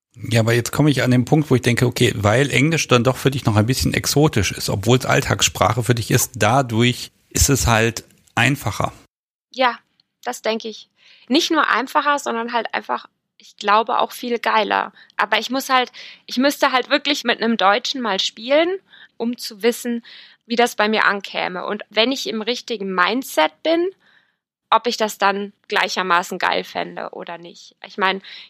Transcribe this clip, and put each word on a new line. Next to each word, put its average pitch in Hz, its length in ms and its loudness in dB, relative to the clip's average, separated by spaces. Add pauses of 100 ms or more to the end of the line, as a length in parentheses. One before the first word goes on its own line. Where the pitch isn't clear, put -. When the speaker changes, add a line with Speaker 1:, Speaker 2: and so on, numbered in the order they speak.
(300)
Speaker 1:
Ja, 113 120 2
aber 113 120 2
jetzt 117 180 0
komme 147 200 4
ich 131 100 0
an 127 80 2
den 123 160 4
Punkt, 151 240 2
wo 131 60 4
ich 123 80 2
denke, 120 240 2
okay, 117 280 2
weil 110 360 2
Englisch 143 360 0
dann 120 160 4
doch 127 140 0
für 135 140 0
dich 139 140 -4
noch 107 100 2
ein 107 100 4
bisschen - 300 0
exotisch - 560 2
ist, - 180 -6
obwohl 110 300 2
es - 80 -8
Alltagssprache - 720 2
für 117 140 2
dich 117 160 -4
ist, - 240 0
dadurch 117 760 0 (200)
ist - 200 0
es 135 160 2
halt 113 380 2 (320)
einfacher. 120 580 0 (580)
Speaker 2:
Ja, 247 280 0 (440)
das - 200 -10
denke 226 240 -4
ich. - 200 -16 (420)
Nicht 294 200 2
nur 302 180 2
einfacher, 285 520 0
sondern 233 340 -6
halt 226 220 -2
einfach, - 320 -6 (320)
ich - 180 -20
glaube, 214 400 2
auch 226 140 0
viel 240 260 -6
geiler. 214 560 0 (240)
Aber 214 220 0
ich 220 100 -6
muss 262 200 -4
halt, 254 220 2 (360)
ich - 100 -10
müsste 277 340 2
halt 247 200 0
wirklich 285 320 0
mit 233 180 0
einem 226 160 0
Deutschen 202 420 2
mal 202 200 -2
spielen, 285 500 0 (480)
um 233 220 -6
zu 202 240 -12
wissen, 233 420 -2 (400)
wie 233 100 -6
das 240 200 2
bei 214 140 0
mir 220 160 2
ankäme. 185 600 -4
Und 208 240 -8
wenn 233 220 2
ich - 160 -6
im 214 160 -4
richtigen 202 500 -6
Mindset 254 680 0
bin, 339 260 0 (840)
ob 226 120 0
ich 226 100 -4
das 214 220 -4
dann 202 340 0 (140)
gleichermaßen 185 720 0
geil - 240 0
fände 175 480 -8
oder 175 260 -14
nicht. - 380 -20 (100)
Ich 190 140 -12
mein, 190 240 0 (260)